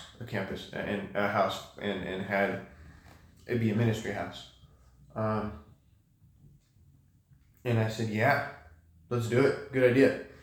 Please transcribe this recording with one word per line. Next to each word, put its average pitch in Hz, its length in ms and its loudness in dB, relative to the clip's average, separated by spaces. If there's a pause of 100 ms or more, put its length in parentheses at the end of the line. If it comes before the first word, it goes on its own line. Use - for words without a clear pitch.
(200)
a - 60 -12
campus, - 480 -6
and 98 420 -6
a 101 120 2
house, 98 340 0 (180)
and, 98 240 -4
and 95 220 -6
had 98 360 0 (840)
it 120 140 -2
be 113 100 2
a 101 60 0
ministry 110 380 0
house?" 90 340 -10 (680)
Um, 107 380 -2 (2000)
and 113 140 2
I 110 100 2
said, 110 200 -4
"Yeah, 117 380 2 (640)
let's 117 180 -2
do 127 180 4
it. - 260 0
Good 127 200 6
idea." 131 280 6 (240)